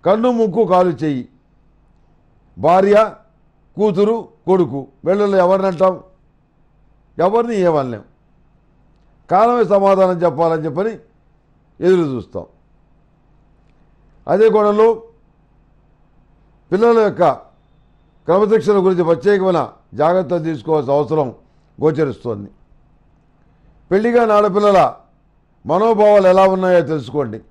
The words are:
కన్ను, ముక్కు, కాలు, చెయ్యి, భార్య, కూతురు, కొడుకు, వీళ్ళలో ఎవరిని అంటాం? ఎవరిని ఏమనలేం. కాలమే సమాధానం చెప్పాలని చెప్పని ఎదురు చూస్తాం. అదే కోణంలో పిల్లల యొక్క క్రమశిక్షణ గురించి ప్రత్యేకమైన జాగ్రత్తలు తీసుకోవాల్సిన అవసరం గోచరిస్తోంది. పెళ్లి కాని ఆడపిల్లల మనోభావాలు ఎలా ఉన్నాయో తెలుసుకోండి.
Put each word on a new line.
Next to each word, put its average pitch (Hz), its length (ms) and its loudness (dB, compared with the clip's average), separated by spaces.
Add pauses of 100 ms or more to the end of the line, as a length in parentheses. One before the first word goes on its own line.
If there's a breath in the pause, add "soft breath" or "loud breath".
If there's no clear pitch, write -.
కన్ను, 220 340 0
ముక్కు, 220 240 0 (100)
కాలు, 180 200 2 (100)
చెయ్యి, 139 220 -6 (1300)
భార్య, 190 400 2 (800)
కూతురు, 202 380 0 (320)
కొడుకు, 160 340 0 (260)
వీళ్ళలో 202 380 0
ఎవరిని 190 260 0
అంటాం? 185 240 0 (1300)
ఎవరిని 233 300 -2 (120)
ఏమనలేం. 131 360 -4 (1300)
కాలమే 226 340 2 (100)
సమాధానం 190 500 2
చెప్పాలని 160 420 -2
చెప్పని 185 260 -4 (960)
ఎదురు 180 280 2
చూస్తాం. 95 320 -10 (1900)
అదే 208 220 4
కోణంలో 214 340 2 (1800)
పిల్లల 226 280 2 (100)
యొక్క 170 160 -2 (1040)
క్రమశిక్షణ 202 480 2 (100)
గురించి 180 240 0
ప్రత్యేకమైన 185 500 0 (400)
జాగ్రత్తలు 175 480 0
తీసుకోవాల్సిన 143 500 -4
అవసరం 147 300 -2 (500)
గోచరిస్తోంది. 123 720 -4 (1400)
పెళ్లి 214 260 0
కాని 220 220 2
ఆడపిల్లల 208 420 2 (840)
మనోభావాలు 208 680 2
ఎలా 190 120 4 (100)
ఉన్నాయో 185 280 0 (100)
తెలుసుకోండి. 123 460 -8 (120)